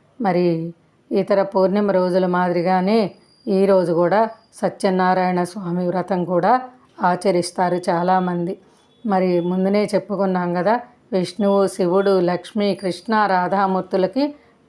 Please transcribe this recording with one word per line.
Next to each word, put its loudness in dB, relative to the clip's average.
మరి 0
ఇతర 0
పూర్ణిమ 0
రోజుల 2
మాదిరిగానే 0
ఈరోజు 2
కూడా 2
సత్యనారాయణ 0
స్వామి -4
వ్రతం -2
కూడా 2
ఆచరిస్తారు 0
చాలామంది. -2
మరి 2
ముందునే 0
చెప్పుకున్నాం -2
కదా, 0
విష్ణువు, 0
శివుడు, 0
లక్ష్మి, -2
కృష్ణ, -2
రాధామూర్తులకి 0